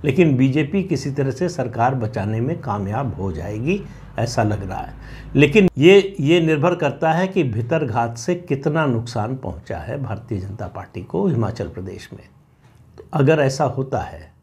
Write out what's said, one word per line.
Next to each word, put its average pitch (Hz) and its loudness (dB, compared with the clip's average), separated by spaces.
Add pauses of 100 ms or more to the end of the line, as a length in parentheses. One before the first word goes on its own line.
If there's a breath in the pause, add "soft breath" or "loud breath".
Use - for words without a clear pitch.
लेकिन 147 4
बीजेपी 139 2
किसी 156 -4
तरह 135 -2
से 175 -2
सरकार 120 -2
बचाने 110 -2
में 156 -2
कामयाब 104 -4
हो 95 -4
जाएगी, 107 -4 (360 loud breath)
ऐसा 117 0
लग 98 -2
रहा - -6
है। - -12 (420 loud breath)
लेकिन 151 6 (100)
ये, 190 8
ये 160 4
निर्भर 160 2
करता 160 0
है 180 0
कि 190 0
भीतरघात 117 -2
से 180 -2
कितना 156 0
नुकसान 123 -2
पहुंचा 80 -8
है 139 -6
भारतीय 107 -6
जनता 98 -10
पार्टी - -12
को 196 -2
हिमाचल 107 0
प्रदेश 92 -12
में। 98 -18 (760 soft breath)
तो - -20
अगर 151 4
ऐसा 139 2
होता 131 -2
है - -12 (100)